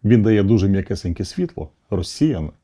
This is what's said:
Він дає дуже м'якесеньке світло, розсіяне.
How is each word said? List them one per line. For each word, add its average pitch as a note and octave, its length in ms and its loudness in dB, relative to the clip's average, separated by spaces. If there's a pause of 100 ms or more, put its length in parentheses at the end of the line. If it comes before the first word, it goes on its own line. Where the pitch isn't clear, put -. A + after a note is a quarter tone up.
Він A2 180 6
дає G#2 200 2
дуже G2 260 2
м'якесеньке G2 560 -4
світло, E3 440 -8 (220)
розсіяне. F#2 580 -4 (160)